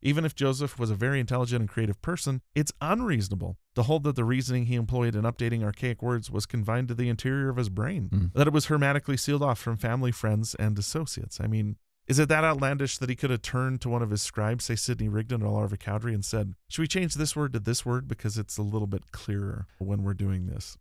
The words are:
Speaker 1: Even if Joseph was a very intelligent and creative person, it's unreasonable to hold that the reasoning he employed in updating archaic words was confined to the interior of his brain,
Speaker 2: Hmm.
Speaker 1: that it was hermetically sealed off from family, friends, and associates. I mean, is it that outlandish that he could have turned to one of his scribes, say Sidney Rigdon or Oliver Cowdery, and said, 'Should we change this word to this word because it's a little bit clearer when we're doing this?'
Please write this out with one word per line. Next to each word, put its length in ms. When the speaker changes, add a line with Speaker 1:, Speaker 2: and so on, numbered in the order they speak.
Speaker 1:
Even 200
if 100
Joseph 420
was 120
a 60
very 260
intelligent 400
and 80
creative 320
person, 400
it's 260
unreasonable 760
to 100
hold 200
that 140
the 80
reasoning 400
he 100
employed 400
in 80
updating 400
archaic 380
words 280
was 160
confined 440
to 40
the 140
interior 400
of 80
his 140
brain, 400
Speaker 2:
Hmm. 240
Speaker 1:
that 120
it 60
was 140
hermetically 500
sealed 260
off 180
from 180
family, 340
friends, 440
and 220
associates. 600
I 80
mean, 300
is 140
it 80
that 160
outlandish 540
that 100
he 80
could 140
have 140
turned 360
to 100
one 120
of 80
his 120
scribes, 440
say 100
Sidney 320
Rigdon 340
or 60
Oliver 300
Cowdery, 360
and 120
said, 280
'Should 140
we 60
change 280
this 180
word 200
to 80
this 240
word 240
because 280
it's 200
a 40
little 260
bit 260
clearer 540
when 240
we're 100
doing 340
this?' 340